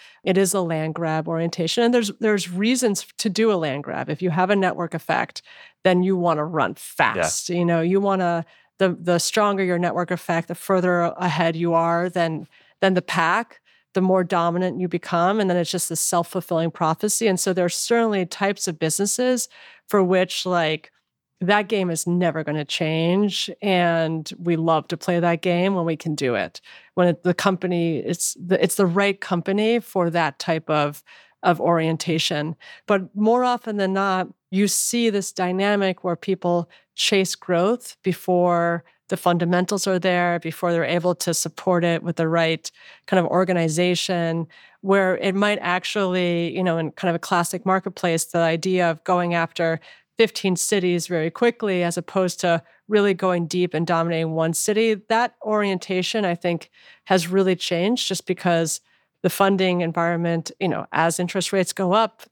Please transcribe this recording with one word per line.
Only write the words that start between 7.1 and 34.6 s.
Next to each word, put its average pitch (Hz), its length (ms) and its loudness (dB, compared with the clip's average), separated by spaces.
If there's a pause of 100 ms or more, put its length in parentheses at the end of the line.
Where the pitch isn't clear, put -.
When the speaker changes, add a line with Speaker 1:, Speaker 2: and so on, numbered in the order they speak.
Speaker 2:
Yeah. 175 80 -2
Speaker 1:
You 175 80 2
know, 170 160 2
you 180 180 2
wanna, 185 460 0 (340)
the, 190 120 2 (100)
the 170 180 2
stronger 202 460 0
your 180 140 0
network 170 320 -2
effect, 170 380 -2
the 175 60 -8
further 180 460 2 (160)
ahead 165 400 0
you 170 160 0
are 170 380 2
than, 160 360 -2 (340)
than 190 120 4
the 180 100 2
pack, 180 580 0 (340)
the 185 80 2
more 185 220 4
dominant 175 540 0
you 180 80 -2
become. 180 540 0
And 190 80 2
then 180 80 2
it's 170 140 0
just - 180 -4
this 165 120 -6
self-fulfilling 170 720 -2
prophecy. 180 560 -2
And 185 120 0
so 190 140 0
there 180 100 0
are 175 60 0
certainly 220 560 0
types 196 420 -4
of 160 100 -6
businesses 233 720 0 (400)
for 196 160 4
which, 185 400 0
like, 160 480 -2 (480)
that 202 280 2
game 196 220 0
is 160 160 -4
never 170 380 0
gonna 151 200 -4
change, 170 880 0 (120)
and 165 760 0
we 170 180 0
love 160 320 0
to 175 80 -6
play 175 240 -2
that 170 220 2
game 180 320 2
when 170 120 -2
we 165 100 -2
can 156 180 -6
do 131 200 0
it. - 260 -4 (340)
When 180 140 4
it, 170 140 -2
the 180 120 0
company, 175 640 0
it's - 400 -4
the, 180 240 0
it's - 120 2
the 202 120 2
right 196 340 0
company 208 600 0
for 175 300 -2
that 160 280 0
type 160 300 -4
of, 147 340 0 (400)
of 175 180 2
orientation. 160 960 0 (300)
But 196 300 0
more 226 280 2
often 233 340 -2
than 190 160 0
not, 190 340 0 (220)
you 196 180 2